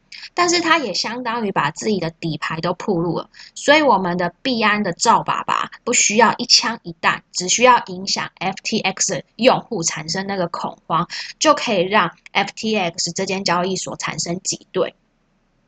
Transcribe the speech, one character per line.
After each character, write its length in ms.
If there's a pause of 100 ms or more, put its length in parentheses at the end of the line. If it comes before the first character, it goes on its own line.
(340)
但 160
是 100
他 180
也 160
相 280
当 240
于 60
把 200
自 160
己 120
的 100
底 300
牌 200
都 140
暴 260
露 200
了， 100 (240)
所 240
以 40
我 160
们 200
的 240
币 200
安 200
的 120
赵 280
爸 220
爸 260 (140)
不 100
需 240
要 200
一 80
枪 380
一 160
弹， 220 (100)
只 160
需 160
要 240
影 200
响 220 (100)
F 240
T 160
X 340
的 100 (120)
用 260
户 220
产 260
生 160
那 100
个 120
恐 300 (100)
慌， 200 (300)
就 160
可 200
以 80
让 300 (200)
F 240
T 200
X 360
这 140
间 180
交 200
易 120
所 220
产 220
生 220
挤 300
兑。 240 (720)